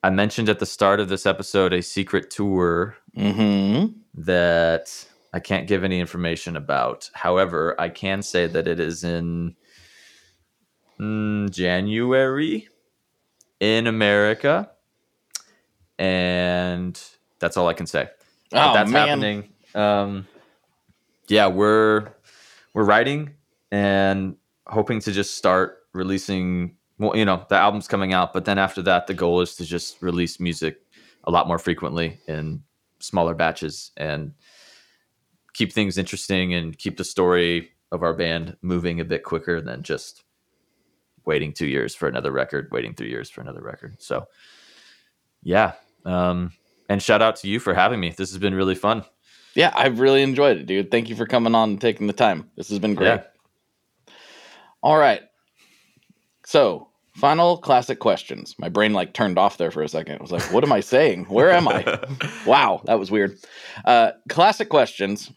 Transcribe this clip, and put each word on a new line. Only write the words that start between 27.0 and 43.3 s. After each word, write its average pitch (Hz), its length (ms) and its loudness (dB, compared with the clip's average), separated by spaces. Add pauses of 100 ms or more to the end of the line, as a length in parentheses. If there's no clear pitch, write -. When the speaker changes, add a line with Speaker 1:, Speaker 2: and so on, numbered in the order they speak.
Speaker 1:
you 110 100 4
know, 92 240 0
the 101 60 2
album's 104 320 2
coming 95 260 -2
out, 90 200 0
but 92 120 -4
then 101 120 0
after 95 260 0
that, 87 240 2
the 98 60 -6
goal 87 280 0
is 85 140 -4
to 90 100 -10
just 85 360 -8
release 87 380 -4
music 80 420 -6 (440)
a 85 60 -2
lot 85 160 2
more 85 120 -2
frequently 82 680 -4
in 78 360 -8 (380)
smaller 85 340 -2
batches 82 600 -4
and 73 380 -8 (1200)
keep 180 180 -2
things 98 260 -2
interesting 92 560 -2
and 82 240 -6
keep - 200 -8
the 92 80 -6
story 87 680 0 (200)
of 87 120 -4
our 82 100 0
band 82 480 -4
moving 87 380 -4
a 82 60 -6
bit 82 180 -6
quicker 82 380 -4
than 64 220 -12
just - 400 -10 (1040)
waiting 76 280 -2
two 82 140 -4
years 65 280 -4
for 82 140 -4
another 62 220 -4
record, 67 400 -4
waiting 57 220 -8
three 57 160 -12
years 60 200 -12
for - 100 -20